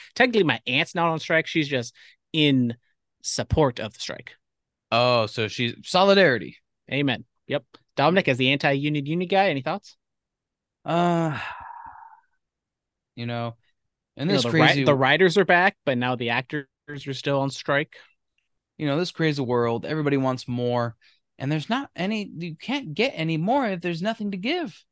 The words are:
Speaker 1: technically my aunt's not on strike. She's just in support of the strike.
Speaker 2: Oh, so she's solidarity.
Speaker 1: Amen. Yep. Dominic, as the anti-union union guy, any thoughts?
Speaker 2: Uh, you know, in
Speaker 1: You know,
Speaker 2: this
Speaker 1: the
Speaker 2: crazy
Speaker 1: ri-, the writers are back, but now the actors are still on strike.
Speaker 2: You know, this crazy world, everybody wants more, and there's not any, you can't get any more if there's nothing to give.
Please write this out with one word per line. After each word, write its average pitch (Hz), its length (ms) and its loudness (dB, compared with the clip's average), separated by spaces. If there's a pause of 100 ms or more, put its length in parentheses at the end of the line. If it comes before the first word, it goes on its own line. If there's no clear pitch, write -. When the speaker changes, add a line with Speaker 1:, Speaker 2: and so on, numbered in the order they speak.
(160)
Speaker 1:
technically 226 280 4
my 123 240 2
aunt's 139 280 -2
not 170 140 0
on 160 100 -2
strike. 160 280 -2
She's 151 200 -2
just 127 260 -4 (400)
in 135 420 2 (460)
support - 580 0
of 107 140 -8
the - 60 -18
strike. - 340 -12 (580)
Speaker 2:
Oh, 120 360 4
so 110 200 -4
she's 117 360 -4
solidarity. 180 720 4 (340)
Speaker 1:
Amen. 131 320 -2 (240)
Yep. 143 160 -4 (320)
Dominic, 165 320 2
as 131 100 4
the 131 140 4
anti-union 143 540 0
union 175 220 -4
guy, 196 220 2
any 139 120 -2
thoughts? 160 340 -8 (880)
Speaker 2:
Uh, 165 560 0 (1800)
you 120 100 -10
know, 117 300 -6 (600)
in 135 100 -4
Speaker 1:
You 196 60 0
know, - 0 -
Speaker 2:
this 190 100 2
Speaker 1:
the 120 60 -2
Speaker 2:
crazy 156 320 6
Speaker 1:
ri-, 131 40 0
the 143 100 6
writers 156 420 4
are 190 80 6
back, 180 400 4
but 131 120 0
now 123 180 -2
the 117 140 -4
actors 131 380 -4 (220)
are 139 240 -10
still 139 260 -2
on 135 100 0
strike. 143 460 -2 (840)
Speaker 2:
You 156 100 -4
know, 143 100 0
this 175 140 -2
crazy 151 300 0
world, 117 440 0
everybody 147 320 0
wants 131 300 -2
more, 120 480 -2 (440)
and 139 120 -4
there's 156 180 -4
not 262 260 -4
any, 202 420 -6
you 165 180 -8
can't 233 380 -8
get 226 220 -2
any 160 220 -2
more 233 300 0
if 190 140 -4
there's 170 200 -4
nothing 208 300 -6
to 196 60 -6
give. 254 400 -6 (140)